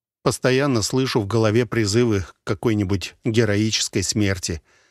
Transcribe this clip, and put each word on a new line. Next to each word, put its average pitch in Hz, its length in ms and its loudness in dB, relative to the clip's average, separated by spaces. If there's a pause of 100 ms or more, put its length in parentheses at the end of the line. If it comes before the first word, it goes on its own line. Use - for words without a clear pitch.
(220)
Постоянно 131 640 0
слышу 127 380 0
в 101 40 -4
голове 110 400 2
призывы 110 560 0
к - 220 -16
какой-нибудь 104 800 -2
героической 107 800 0
смерти, 95 580 -2 (300)